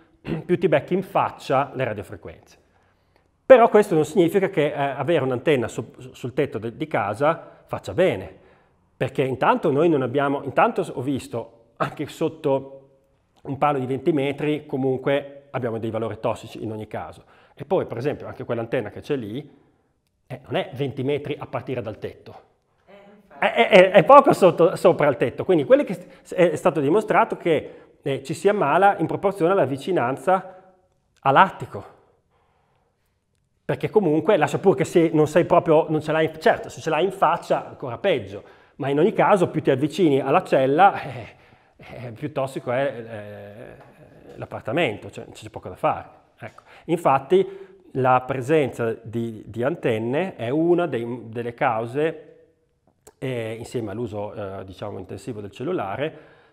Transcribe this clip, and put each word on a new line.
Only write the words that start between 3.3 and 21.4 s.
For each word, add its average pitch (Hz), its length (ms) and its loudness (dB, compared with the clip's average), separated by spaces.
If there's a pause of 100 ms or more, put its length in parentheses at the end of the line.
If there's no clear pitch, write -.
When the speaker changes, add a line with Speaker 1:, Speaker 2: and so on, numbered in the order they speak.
Speaker 1:
Però 233 240 10
questo 208 260 4
non 156 100 2
significa 180 440 2
che, 151 180 0
eh, 143 60 -4
avere 139 500 -2
un'antenna 127 440 0
su-, - 260 -10 (180)
sul - 220 -12
tetto 139 240 -4
de-, 110 180 -8
di 151 120 -8
casa 139 760 -2
faccia - 280 -10
bene, 107 440 -2 (580)
perché - 280 -4
intanto 151 480 0
noi 147 180 2
non 147 120 2
abbiamo, 139 420 -2
intanto 185 380 0 (120)
ho 143 80 -8
visto 120 520 -8 (240)
anche 147 300 -6
sotto 143 680 -4 (680)
un 139 160 -10
palo 147 220 0
di 131 60 -4
venti 135 260 -2
metri 147 540 -2
comunque 135 840 -4
abbiamo 120 280 -6
dei 113 100 -6
valori 110 300 -6
tossici 113 420 -8
in 113 100 -8
ogni 107 160 -12
caso. 90 360 -12 (320)
E 143 100 -16
poi, 165 200 -2
per 113 120 -10
esempio, 120 300 -6
anche 104 160 -14
quell'antenna 117 460 -4
che 101 120 -14
c'è 147 140 -4
lì, 120 340 -10 (800)
eh, - 180 -14
non 123 100 -8
è 180 180 -4
venti 131 300 -6
metri 143 340 -4
a 143 80 -12